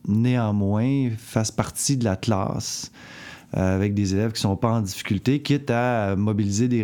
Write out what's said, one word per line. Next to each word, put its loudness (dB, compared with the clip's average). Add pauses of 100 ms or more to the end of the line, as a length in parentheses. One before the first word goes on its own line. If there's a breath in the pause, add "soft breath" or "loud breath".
néanmoins, 2
fassent -2
partie -2
de 0
la 2
classe, -4 (640 loud breath)
euh, 2
avec 0
des 2
élèves 0
qui -8
sont 2
pas 0
en 2
difficulté, -2
quitte 0
à 2
mobiliser 2
des 2